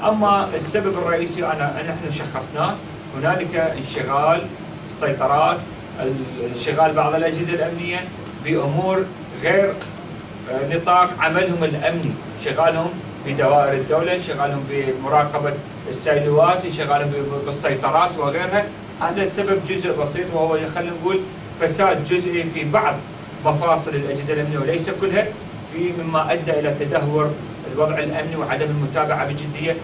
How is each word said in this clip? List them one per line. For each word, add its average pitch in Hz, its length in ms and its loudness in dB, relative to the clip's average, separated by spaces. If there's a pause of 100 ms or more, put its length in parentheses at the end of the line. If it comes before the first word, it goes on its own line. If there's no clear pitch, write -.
أما 202 460 4
السبب 190 440 0
الرئيسي 170 480 0
أنا، 151 360 -2
نحن 165 280 -6
شخصناه، 151 640 -4 (420)
هنالك 170 400 0
انشغال 147 880 0 (400)
السيطرات، 143 720 2 (920)
انشغال 151 420 2
بعض - 220 2
الأجهزة 160 380 0
الأمنية 170 460 -2 (460)
بأمور 175 600 2 (380)
غير، 190 320 4 (760)
آه، 139 260 -2
نطاق 175 320 6 (120)
عملهم 170 440 2
الأمني، 156 460 0 (300)
شغالهم 165 500 2 (360)
بدوائر 139 460 4
الدولة، 160 460 2
شغالهم 143 520 -2
بمراقبة 139 840 0 (360)
السيلوات، 151 800 4
شغالهم 143 420 0
ب-، 139 340 -4
بالسيطرات 143 720 2
وغيرها. 180 460 0 (360)
هذا 175 220 0
السبب 190 420 0
جزء 180 360 -2
بسيط، 170 340 -2
وهو 160 240 2 (160)
خلينا 175 180 -4 (100)
نقول 190 180 2 (400)
فساد 165 440 4
جزئي 175 400 2
في 151 260 -2
بعض - 240 4 (500)
مفاصل 156 460 2
الأجهزة 143 440 -2
الأمنية 147 240 0
وليس 165 320 0
كلها، 196 360 2 (460)
في 170 200 -2 (100)
مما 160 300 0
أدى 165 180 0
إلى 147 300 2
تدهور 151 500 2 (440)
الوضع 151 240 2
الأمني 156 380 -4
وعدم 147 300 -2
المتابعة 147 640 0
بجدية. 151 560 -4